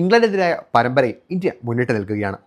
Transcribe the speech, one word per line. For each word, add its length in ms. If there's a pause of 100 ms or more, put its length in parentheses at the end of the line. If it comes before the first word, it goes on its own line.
ഇംഗ്ലണ്ടിനെതിരായ 520 (220)
പരമ്പരയിൽ 420 (180)
ഇന്ത്യ 160 (160)
മുന്നിട്ട് 300
നിൽക്കുകയാണ്. 400 (100)